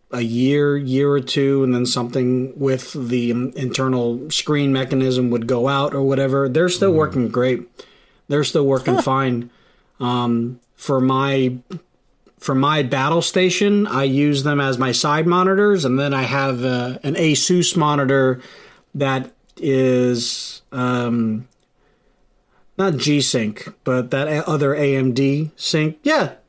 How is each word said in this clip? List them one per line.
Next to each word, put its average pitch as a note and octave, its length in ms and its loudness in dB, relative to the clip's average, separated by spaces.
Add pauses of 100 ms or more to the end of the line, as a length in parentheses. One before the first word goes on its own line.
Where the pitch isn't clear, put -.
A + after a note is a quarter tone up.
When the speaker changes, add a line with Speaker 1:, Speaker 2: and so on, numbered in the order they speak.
(120)
Speaker 1:
a A#2+ 100 -4
year, C3+ 560 2
year C#3 340 0
or C#3+ 80 2
two, C#3 440 0
and B2+ 100 2
then B2 120 0
something B2+ 720 -2
with C3 340 -2
the, A#2+ 380 -2
um, B2 240 -4
internal C3 760 -2
screen C#3+ 420 0
mechanism C3 560 0
would A#2 160 -2
go B2 220 0
out C#3 260 0
or C#3 80 -2
whatever. C3+ 480 0
They're D#3+ 200 2
still F#3+ 220 2
Speaker 2:
Mm. E3 40 2
Speaker 1:
working D3 340 2
great. B2 320 0 (640)
They're C#3+ 160 0
still D3 220 0
working C3+ 300 2
Speaker 2:
Huh. F#4 60 4
Speaker 1:
fine. B2+ 480 0 (500)
Um, A#2+ 600 -2 (160)
for C3+ 240 -2
my, C3 580 2 (800)
for C#3 160 -2
my D3 280 2
battle C#3 380 0
station, G3+ 640 2
I C3+ 200 -2
use C#3 380 2
them D3 160 0
as C3+ 200 0
my B2+ 120 2
side D#3 360 0
monitors, F#3+ 580 2
and B2+ 140 0
then C#3 140 0
I C3 100 -2
have, C3 400 -2
uh, B2+ 400 -2
an C#3+ 120 -2
Asus E3+ 600 2
monitor C#3 640 2 (560)
that C3+ 360 -4 (260)
is, B2+ 1040 0 (100)
um, A#2+ 760 -2 (1300)
not F#3+ 200 0
G-Sync, C3 680 -2 (160)
but B2+ 280 -2
that C#3 160 0
a-, D#3 220 -2
other C#3+ 240 0
A C#3+ 220 0
M C3 180 0
D C#3 420 0
sync. D#3 460 -2
Yeah, C#4+ 300 0 (180)